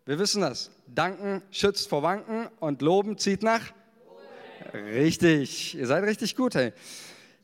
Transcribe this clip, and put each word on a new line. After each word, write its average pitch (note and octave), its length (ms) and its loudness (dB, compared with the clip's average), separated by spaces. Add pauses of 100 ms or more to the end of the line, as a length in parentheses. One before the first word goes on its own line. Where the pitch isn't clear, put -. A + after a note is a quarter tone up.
Wir D3 120 -2
wissen G3+ 220 0
das. C3+ 320 -2 (200)
Danken F#3 480 -2 (120)
schützt - 360 0
vor C#3+ 140 0
Wanken A3 460 -2 (100)
und C#3+ 240 -2
Loben G3 340 2
zieht G3 280 0
nach A3+ 280 0 (1000)
oben. G#2 140 -10
Richtig, D3+ 880 2
ihr C#3 100 -4
seid D3 160 2
richtig G#3 320 -2
gut, B3+ 220 0
hey. B2 160 2 (720)